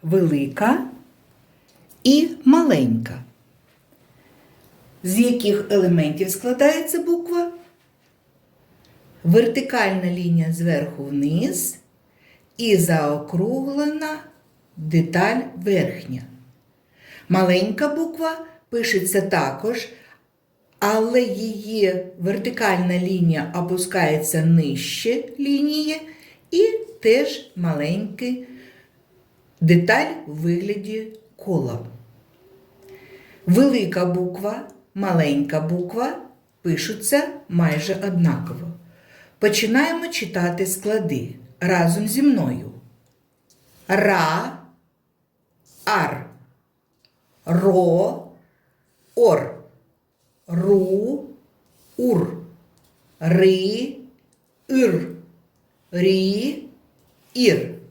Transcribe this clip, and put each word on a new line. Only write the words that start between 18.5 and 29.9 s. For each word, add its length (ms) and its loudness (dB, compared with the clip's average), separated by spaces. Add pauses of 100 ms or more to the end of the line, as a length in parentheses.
пишеться 520 -2
також, 680 -4 (920)
але 420 2
її 840 -2 (140)
вертикальна 800 0
лінія 560 0
опускається 880 0
нижче 800 2 (160)
лінії 600 -2 (500)
і 280 4 (220)
теж 540 2
маленька 680 -4 (1400)
деталь 500 0 (160)